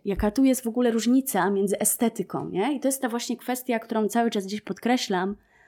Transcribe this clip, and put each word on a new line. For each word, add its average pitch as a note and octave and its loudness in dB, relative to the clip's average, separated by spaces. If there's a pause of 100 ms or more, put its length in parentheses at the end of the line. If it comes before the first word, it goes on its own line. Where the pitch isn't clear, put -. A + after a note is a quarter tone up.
jaka G3+ 0
tu C4+ 4
jest C4 4
w - -2
ogóle A#3 2
różnica A3+ 2
między G3 2
estetyką, F#3 -2
nie? G#3 0
I C4+ -4
to - -2
jest C4+ -2
ta B3 -2
właśnie A#3 -4
kwestia, B3 -4
którą A3 -2
cały A#3 2
czas G3+ -2
gdzieś G#3 -8
podkreślam, G3 -2 (320)